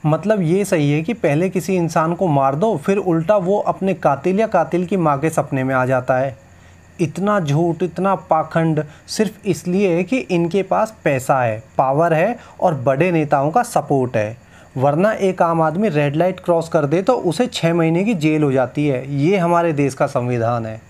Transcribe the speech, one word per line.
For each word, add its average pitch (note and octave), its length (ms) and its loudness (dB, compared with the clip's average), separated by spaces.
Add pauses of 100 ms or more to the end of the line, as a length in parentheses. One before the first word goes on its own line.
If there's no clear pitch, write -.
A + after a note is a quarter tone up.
मतलब F3 360 0
ये F3+ 220 2
सही D3 280 0
है D3+ 100 0
कि A3 120 -4
पहले D#3+ 340 0
किसी F#3+ 280 -2
इंसान E3 380 0
को F#3 120 -2
मार C#3 280 2
दो, G3+ 220 0
फिर G3 200 -2
उल्टा F3 400 0
वो G3 220 0
अपने F#3 360 -2
कातिल E3+ 460 0
या A3 60 2
कातिल F3 400 0
की G3 100 -2
माँ D3+ 220 2
के D#3+ 120 0
सपने C#3+ 340 -2
में C3+ 100 -2
आ B2+ 120 2
जाता B2+ 300 0
है। C3+ 220 -2 (640)
इतना G3 400 0
झूठ, E3 420 0
इतना F#3 320 -2
पाखंड, D#3+ 680 0 (240)
सिर्फ - 380 -4
इसलिए F3+ 500 0
है F#3 80 0
कि B3+ 140 -2
इनके F3 440 0
पास F#3+ 320 -2 (100)
पैसा C3+ 380 0
है, A2+ 200 -2 (160)
पावर D3+ 360 2
है G#3 240 0 (220)
और F3+ 140 2
बड़े C#3 380 0
नेताओं D3 380 2
का - 120 2
सपोर्ट C3+ 540 0
है। G#2+ 280 -4 (320)
वरना D3 360 2
एक F#3 300 0
आम E3 200 2
आदमी E3 260 0
रेड D3 280 0
लाइट F#3 240 0
क्रॉस E3 280 0
कर D3+ 180 0
दे E3 160 0
तो B3 120 2
उसे G3+ 320 -2
छः - 280 -2
महीने E3 300 2
की A#3 100 0
जेल D#3 280 0
हो C#3 100 2
जाती C3 360 0
है। C#3 260 -4
ये D#3 220 2
हमारे E3+ 360 2
देश C#3+ 220 0
का D3 120 0
संविधान A#2+ 600 -2
है। A2 240 -12